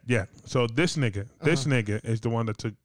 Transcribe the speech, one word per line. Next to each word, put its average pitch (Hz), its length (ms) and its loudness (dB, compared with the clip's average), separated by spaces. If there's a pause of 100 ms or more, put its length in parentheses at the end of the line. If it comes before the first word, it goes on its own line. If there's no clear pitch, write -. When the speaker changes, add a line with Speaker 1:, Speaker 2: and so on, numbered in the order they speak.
Speaker 1:
yeah. 117 180 2 (200)
So 123 220 0
this 143 280 0
nigga, 110 320 -2 (160)
this 147 240 2
Speaker 2:
Uh-huh. 139 80 4
Speaker 1:
nigga 107 300 0
is 113 160 0
the 120 80 0
one 117 180 0
that 104 100 -6
took, 110 160 -6 (100)